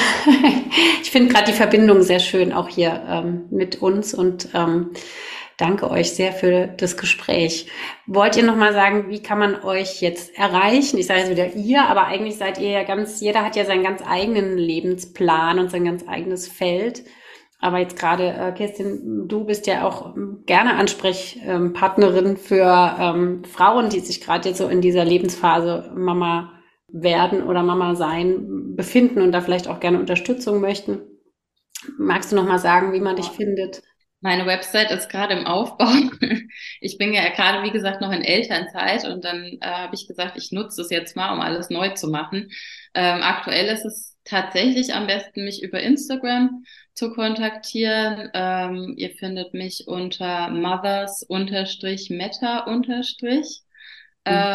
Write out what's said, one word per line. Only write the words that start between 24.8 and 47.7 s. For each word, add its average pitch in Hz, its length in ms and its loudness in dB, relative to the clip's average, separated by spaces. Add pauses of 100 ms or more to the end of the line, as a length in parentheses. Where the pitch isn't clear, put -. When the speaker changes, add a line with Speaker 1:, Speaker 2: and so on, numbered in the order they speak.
Speaker 1:
dieser 180 240 4
Lebensphase 170 920 2
Mama 175 580 -2 (360)
werden 175 560 2
oder 175 180 0
Mama 180 320 2
sein 175 840 -2
befinden 240 460 4
und 180 100 6
da 175 80 2
vielleicht 180 280 -2
auch - 120 -8
gerne 180 200 2
Unterstützung 202 600 -2
möchten. 196 400 -2 (1000)
Magst 190 340 0
du 202 40 2
noch 185 100 4
mal 180 120 2
sagen, 185 340 2
wie 190 80 0
man 190 160 -2
dich 180 100 -4
Speaker 2:
Ja. - 60 -10
Speaker 1:
findet? 190 500 -6 (380)
Speaker 2:
Meine 185 260 0
Website 185 460 0
ist 190 180 -6
gerade 202 240 -2
im 170 120 -4
Aufbau. 208 400 0
<laughs> - 640 2 (320)
Ich 190 180 -8
bin 208 140 0
ja 185 180 2
gerade, 196 340 2
wie 208 60 -2
gesagt, 196 300 -4
noch 196 120 -4
in 175 100 -2
Elternzeit 196 840 -2
und 180 180 -10
dann, 175 360 -10
äh, - 60 -8
habe 180 280 -8
ich - 140 -14
gesagt, - 280 -8
ich - 160 -12
nutze 196 300 -8
es 170 80 -8
jetzt 170 260 -4
mal, 190 160 -4
um 170 80 -4
alles 165 300 -6
neu 180 200 -2
zu 180 180 -8
machen. 160 420 -6 (440)
Ähm, 180 280 0
aktuell 185 460 0
ist 220 160 -4
es - 400 -12
tatsächlich 233 720 0
am 208 120 -4
besten, 202 380 -6
mich 202 180 -10
über 185 180 -8
Instagram 254 840 0 (300)
zu 226 200 -6
kontaktieren. 220 1200 -4